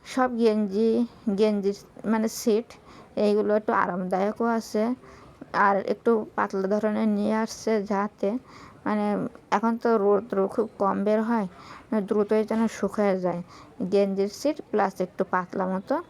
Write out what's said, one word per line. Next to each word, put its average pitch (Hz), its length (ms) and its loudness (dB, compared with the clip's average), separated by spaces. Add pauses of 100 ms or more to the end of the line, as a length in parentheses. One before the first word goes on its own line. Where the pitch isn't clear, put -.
সব 254 240 0 (120)
গেঞ্জি, 214 480 2 (500)
গেঞ্জির 202 380 2 (340)
মানে 220 160 0 (120)
সেট 226 280 0 (480)
এইগুলো 208 400 2
একটু 214 180 0
আরামদায়কও 196 720 0
আছে, 226 500 -2 (580)
আর 202 220 4 (100)
একটু 220 400 0 (100)
পাতলা 202 320 -2
ধরনের 214 400 0
নিয়ে 208 260 0
আসছে, 220 500 -2
যাতে 208 540 -2 (480)
মানে 208 420 0 (240)
এখন 226 260 2
তো 233 200 2
রৌদ্র 196 500 2
খুব 226 220 -2 (100)
কম 196 240 0
বের 214 180 2
হয়, 220 260 0 (440)
মানে 220 100 0
দ্রুতই 208 420 0
যেন 226 240 0
শুকায় 202 520 0
যায়। 175 240 -2 (480)
গেঞ্জির 196 360 2
সিট 294 340 -2 (100)
প্লাস 202 280 0
একটু 185 240 -4
পাতলা 185 440 -2
মতো 190 420 -4